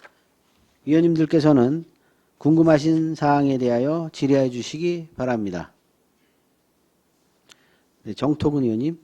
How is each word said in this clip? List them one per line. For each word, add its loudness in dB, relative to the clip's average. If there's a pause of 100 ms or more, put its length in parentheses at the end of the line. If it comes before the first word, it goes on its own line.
(840)
위원님들께서는 2 (540)
궁금하신 2
사항에 0
대하여 -2
질의해 0
주시기 -8
바랍니다. -6 (2250)
네, -12
정토근 -2
의원님. -2